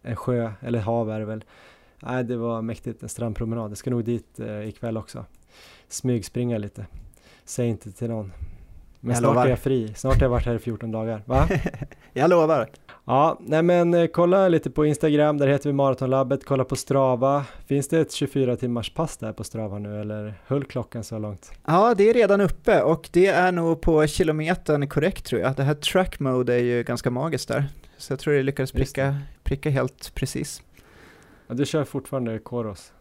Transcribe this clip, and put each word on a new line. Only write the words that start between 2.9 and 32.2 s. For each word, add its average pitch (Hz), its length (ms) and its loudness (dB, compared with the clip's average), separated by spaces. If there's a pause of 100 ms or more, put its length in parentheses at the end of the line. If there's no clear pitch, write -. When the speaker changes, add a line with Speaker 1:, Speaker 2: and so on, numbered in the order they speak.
Speaker 1:
en 113 60 -12
strandpromenad. 113 600 -6
Jag 101 60 -12
ska - 120 -8
nog 120 160 0
dit, 117 340 -6
eh, 107 280 -8
ikväll 113 300 -6
också. 110 280 -12 (640)
Smygspringa 120 680 -4
lite. 104 280 -8 (600)
Säg 120 220 -4
inte 107 240 -6
till 117 180 -8
någon. 104 220 -8 (680)
Men 120 100 -6
Speaker 2:
Jag 120 100 0
Speaker 1:
snart 131 140 4
Speaker 2:
lovar. 151 120 4
Speaker 1:
är 131 40 4
jag 123 100 0
fri. 117 360 -2
Snart 131 200 0
har - 60 6
jag 135 80 4
varit 120 160 2
här 120 100 -2
i 110 40 -4
fjorton 113 320 -8
dagar. 110 340 -6
Va? 135 220 2 (320)
Speaker 2:
<laughs> - 340 -16
Jag 165 160 2
lovar. 156 400 4 (360)
Speaker 1:
Ja, 139 360 2
nej 156 220 0
men, 175 300 4
eh, 170 140 4
kolla 175 400 4
lite 160 220 2
på 151 160 2
Instagram, 151 520 2
där 143 100 2
heter 139 220 2
vi 143 40 0
Maratonlabbet. 135 720 0
Kolla 131 200 0
på 135 100 -4
Strava. 135 680 2 (200)
Finns 147 220 0
det 165 120 2
ett 156 120 0
tjugofyra 131 440 0
timmars 120 380 -4
pass - 240 -4
där 110 160 -8
på 113 100 -10
Strava 104 360 -8
nu, 104 220 -8
eller 107 320 -8 (140)
höll 143 160 -2
klockan 117 400 -8
så 110 160 -8
långt? 104 320 -10 (140)
Speaker 2:
Ja, 202 320 4
det 202 120 6
är 233 40 4
redan 202 280 4
uppe, 185 400 2
och 160 300 0
det 185 160 6
är 180 240 4
nog 165 300 0
på 156 260 4
kilometern 156 800 0
korrekt, 160 360 -2
tror 120 160 -2
jag. 131 140 0
Det 135 80 0
här 147 100 2
track 180 460 0
mode 127 340 2
är 123 100 4
ju 120 200 2
ganska 120 260 -2
magiskt 131 380 -4
där. 127 180 -2 (320)
Så - 160 -8
jag 131 60 -6
tror 147 140 0
det 135 100 4
lyckades 135 320 -2
Speaker 1:
Just - 200 0
det. 135 60 -2
Speaker 2:
pricka, 139 160 0 (260)
pricka 151 260 -2
helt 131 460 -2
precis. - 460 -6 (840)
Speaker 1:
Ja, 117 80 -10
du 139 100 0
kör 151 180 -2
fortfarande 123 560 -6